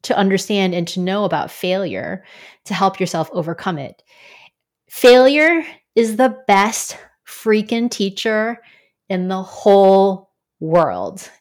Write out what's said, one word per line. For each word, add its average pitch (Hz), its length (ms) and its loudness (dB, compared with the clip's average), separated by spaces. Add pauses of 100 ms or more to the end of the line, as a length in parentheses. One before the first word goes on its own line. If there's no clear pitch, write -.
to - 120 -2
understand 190 580 0
and 170 140 -4
to 185 120 -8
know 190 260 -4
about 165 260 -4
failure 190 720 -6 (420)
to 208 80 -8
help 190 260 -2
yourself 165 340 -4
overcome 165 440 -6
it. 135 240 -16 (880)
Failure 285 760 4 (300)
is 220 200 2
the 247 220 0 (100)
best 202 500 0 (300)
freaking 220 640 -2
teacher 220 680 -4 (500)
in 185 180 -4
the 190 160 -6
whole 196 880 2 (280)
world. 135 720 -2 (120)